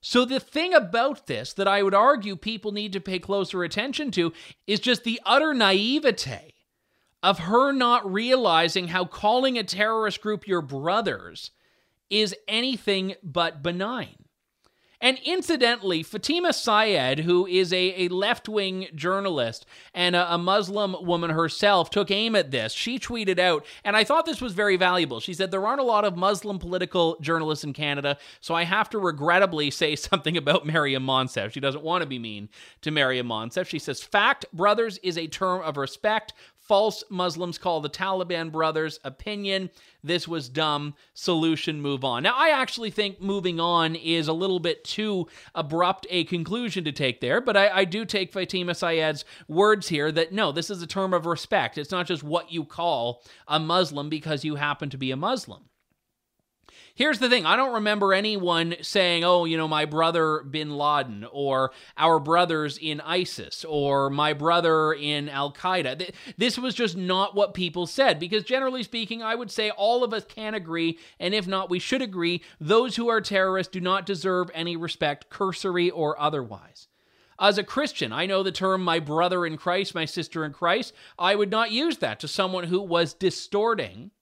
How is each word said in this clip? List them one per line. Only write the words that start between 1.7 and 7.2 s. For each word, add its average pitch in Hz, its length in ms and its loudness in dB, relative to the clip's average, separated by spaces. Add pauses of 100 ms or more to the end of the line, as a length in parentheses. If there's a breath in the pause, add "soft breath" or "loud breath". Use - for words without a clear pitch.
would 196 140 2
argue 208 400 4
people 214 360 -6
need 208 220 -6
to 190 80 -4
pay 185 160 -6
closer 190 460 -2
attention 240 480 -4
to 170 220 2 (340 loud breath)
is 208 120 2
just - 240 0
the 233 220 -2
utter 277 260 4
naivete 220 1000 2 (720)